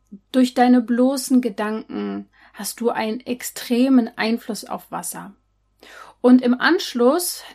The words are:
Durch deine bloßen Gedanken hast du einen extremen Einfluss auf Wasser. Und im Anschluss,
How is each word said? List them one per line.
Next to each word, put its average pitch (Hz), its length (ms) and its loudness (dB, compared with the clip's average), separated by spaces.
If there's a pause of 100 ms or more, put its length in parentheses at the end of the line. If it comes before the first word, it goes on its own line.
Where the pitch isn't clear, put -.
(340)
Durch 254 200 2
deine 247 280 4
bloßen 254 580 0
Gedanken 208 880 -6 (260)
hast - 280 -10
du 233 80 0
einen 220 320 -4
extremen 247 960 0
Einfluss 220 480 -4
auf - 260 -12
Wasser. 175 420 -12 (880)
Und 254 200 8
im 247 180 0
Anschluss, 294 840 0 (120)